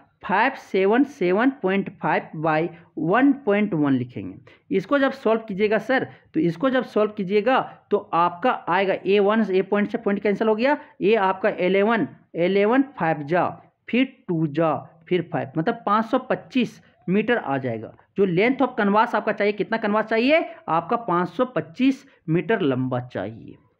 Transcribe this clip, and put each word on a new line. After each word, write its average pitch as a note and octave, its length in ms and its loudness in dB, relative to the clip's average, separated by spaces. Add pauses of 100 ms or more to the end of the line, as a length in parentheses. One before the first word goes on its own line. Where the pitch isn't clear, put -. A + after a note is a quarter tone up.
(240)
फ़ाइव A3 360 0
सेवन G#3 460 2
सेवन G#3 440 0 (120)
पॉइंट F#3+ 360 -2
फ़ाइव F3 320 -2 (120)
by D#3+ 260 0 (320)
वन B3 320 4 (100)
पॉइंट G3+ 320 0
वन D3 180 2
लिखेंगे। A#2+ 840 -6
इसको A#3 220 0
जब C4+ 160 0
सॉल्व A3 340 0
कीजिएगा G#3 320 0
सर, B3 260 -2 (280)
तो D#3 60 0
इसको E3+ 300 0
जब B3+ 140 0
सॉल्व G#3 280 0
कीजिएगा G#3 480 0 (300)
तो G3+ 80 2 (160)
आपका F3 360 0 (180)
आएगा F#3 260 2 (120)
ए G3 120 4
वन, G#3 320 2
ए F#3+ 120 2
पॉइंट G3+ 280 0
से A#3 80 -4
पॉइंट G3+ 240 -2
कैंसिल G#3+ 260 0
हो A3 60 4
गया, C4 240 0 (220)
ये G3 160 4
आपका G#3 340 0
इलेवन, F#3+ 580 2 (280)
इलेवन G3+ 460 2 (160)
फ़ाइव D#3+ 260 0
जा, D3+ 240 0 (400)
फिर C4 280 0 (120)
टू E3 200 0
जा, D3+ 260 0 (340)
फिर F3 240 -2
फ़ाइव, B2+ 240 -4
मतलब A3+ 300 -2
पाँच A3 200 2
सौ B3+ 140 0
पच्चीस - 600 -4 (280)
मीटर G#3+ 300 2
आ C3+ 200 -4
जाएगा। A#2 340 -8 (260)
जो G3 100 4
length A3 340 2
of B3+ 140 0
canvas G#3+ 380 2
आपका G#3+ 180 0
चाहिए, G#3 200 0
कितना G#3 260 -4
कैनवास G#3+ 280 0
चाहिए B3+ 380 2 (240)
आपका, E3 300 0
पाँच F3 300 -2
सौ B3 180 -2
पच्चीस B3+ 580 -2 (240)
मीटर F3+ 340 0
लंबा C3 400 0
चाहिए। A2+ 540 -10 (240)